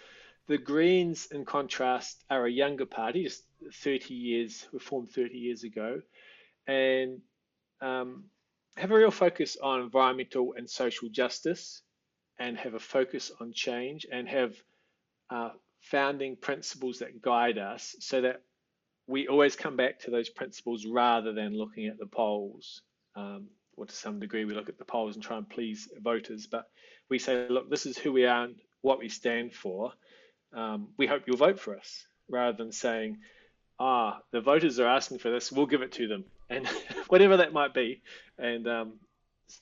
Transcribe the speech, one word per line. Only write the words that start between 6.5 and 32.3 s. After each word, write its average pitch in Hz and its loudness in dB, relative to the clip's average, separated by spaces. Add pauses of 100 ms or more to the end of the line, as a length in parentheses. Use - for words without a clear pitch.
and, 131 2 (600)
um, 127 -6 (520)
have 190 -4
a 220 8
real 220 10
focus - 2
on 131 0
environmental 127 2
and 123 -12
social 117 -4
justice, 127 -4 (560)
and 123 -6
have 117 -8
a 113 -6
focus 131 -2 (100)
on 117 -12
change, 127 -6
and 123 -6
have, 120 0 (760)
uh, 117 -6 (300)
founding 139 -2
principles 131 -6
that 117 -12
guide 120 2
us, 104 -8
so 131 -2
that 127 0 (640)
we 135 -2
always 143 6
come 143 -6
back 127 0
to - -8
those 117 0
principles 110 -8
rather 117 2
than 107 -4
looking 107 -6
at 107 -12
the 107 -12
polls. 104 -4 (340)
Um, 101 -12 (280)
or 104 -12
to - -18
some 107 -10
degree, 107 -6
we 104 -6
look 107 -8
at - -12
the - -18
polls 110 -4
and 110 -14
try 117 -8
and 104 -10
please 110 -8 (120)
voters, 110 -4
but - -8 (400)
we 131 2
say, 123 0
"Look, 127 0
this 147 -2
is 135 -6
who 147 -2
we 127 6
are 123 4
and 120 -10 (240)
what 135 4
we 117 -10
stand 117 -2
for." 101 -8 (600)
Um, 107 -6
we 135 2
hope 131 0
you'll 123 0
vote 180 6
for 101 -10
us, - -16 (220)
rather 123 0